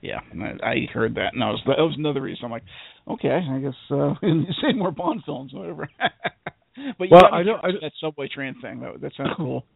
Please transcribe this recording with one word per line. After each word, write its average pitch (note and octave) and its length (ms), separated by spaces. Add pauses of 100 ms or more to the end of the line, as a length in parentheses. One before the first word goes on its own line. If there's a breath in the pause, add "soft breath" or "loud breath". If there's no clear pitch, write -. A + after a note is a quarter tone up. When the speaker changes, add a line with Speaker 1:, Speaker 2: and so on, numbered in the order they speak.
Speaker 1:
Yeah, - 200 (200)
I, - 240
I A2+ 100 (180)
heard A#2 220
that, G2+ 180
and B2 100
I G#2+ 60
was, A2+ 160
that C#3 140
was D#3+ 180
another D3 240
reason. A#2+ 240
I'm A#2 60
like, A#2 120 (460 loud breath)
"Okay, - 180 (180)
I C3+ 140
guess, C3+ 140 (180)
uh, C#3+ 260
<laughs> - 80
you D#3+ 200 (160)
say C4+ 120
more F#3+ 180
Bond F3+ 340
films, C3+ 280
whatever." D#3 400
<laughs> - 60 (1000 loud breath)
But F3+ 60
you - 60
Speaker 2:
Well, F3 120
Speaker 1:
got E3+ 100
me E3+ 60
Speaker 2:
I F3 40
don't, G#3 140
I - 40 (100)
Speaker 1:
curious, F#3+ 100
that D3+ 180
subway D3+ 280
train C3+ 340
thing. A#2+ 200
That, - 200
that C#3+ 160
sounds C#3 160
Speaker 2:
<laughs> - 40
Speaker 1:
cool. C3 280 (100)